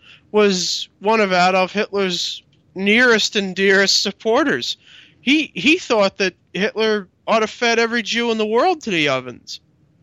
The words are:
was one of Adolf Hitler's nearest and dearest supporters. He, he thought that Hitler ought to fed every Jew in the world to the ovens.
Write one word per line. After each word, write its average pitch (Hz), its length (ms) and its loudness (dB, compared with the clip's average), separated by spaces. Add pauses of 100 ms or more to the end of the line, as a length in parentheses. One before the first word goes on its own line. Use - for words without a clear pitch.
(320)
was 196 560 0 (120)
one 220 200 2
of 190 140 0
Adolf 185 400 2
Hitler's 196 680 -4 (320)
nearest 220 600 2
and 190 200 -4
dearest 196 460 2
supporters. 220 760 -2 (420)
He, 285 360 0
he 277 220 2
thought 208 420 0
that 190 160 -2 (180)
Hitler 208 540 -2 (200)
ought 208 120 2
to 214 80 0
fed 233 320 -2
every 233 220 0
Jew 226 300 -2
in 220 60 -2
the 214 80 -2
world 294 360 0
to - 100 -8
the 156 180 0
ovens. 127 500 -6 (440)